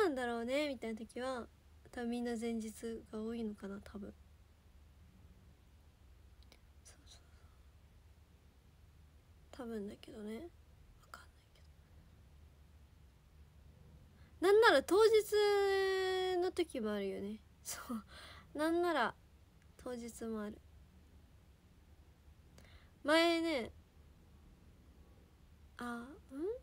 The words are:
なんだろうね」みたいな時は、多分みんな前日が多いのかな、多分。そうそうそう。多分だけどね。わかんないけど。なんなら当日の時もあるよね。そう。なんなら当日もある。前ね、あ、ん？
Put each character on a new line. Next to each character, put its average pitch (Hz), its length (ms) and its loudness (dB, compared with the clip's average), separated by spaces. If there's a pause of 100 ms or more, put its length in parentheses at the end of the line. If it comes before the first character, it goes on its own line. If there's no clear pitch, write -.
な 370 60 2
ん 277 60 -4
だ 247 100 -4
ろ 233 160 -4
う 233 40 -6
ね」 285 240 0
み 262 100 -6
た 226 80 -8
い 226 60 -4
な 220 40 -10
時 226 220 -12
は、 247 280 -6 (440)
多 254 100 -8
分 240 80 -4
み 240 120 -2
ん 240 40 -4
な 240 120 -2
前 233 160 -4
日 220 180 -6 (400)
が 214 100 -6
多 220 140 -6
い 233 80 -6
の 214 120 -4
か 208 120 -12
な、 196 160 -10
多 - 140 -14
分。 202 160 -12 (2750)
そ - 80 -20
う - 0 -
そ - 0 -
う - 20 -20 (100)
そ - 140 -20
う。 - 20 -20 (2250)
多 254 140 -10
分 220 220 -6
だ 214 120 -12
け - 120 -18
ど 233 100 -14
ね。 226 280 -10 (520)
わ - 100 -20
か - 80 -16
ん - 40 -20
な - 40 -20 (200)
い - 60 -20
け - 80 -20 (2750)
ど。 320 60 6
な 403 40 8
ん 427 100 10
な 453 100 10
ら 277 120 8
当 330 120 2 (100)
日 392 1400 4
の 370 100 0
時 320 280 -4
も 214 140 -2
あ 208 60 -2
る 196 100 -4
よ 190 120 -6
ね。 208 180 -8 (240)
そ - 160 -10 (140)
う。 220 100 -6 (540)
な 302 120 2
ん 339 120 2
な 349 120 2
ら 240 220 0 (600)
当 254 160 -10
日 233 320 -12
も 220 180 -6
あ 208 60 -8
る。 220 100 -16 (2500)
前 330 380 4
ね、 302 300 -2 (2000)
あ、 240 80 -8
ん？ 240 220 -8 (560)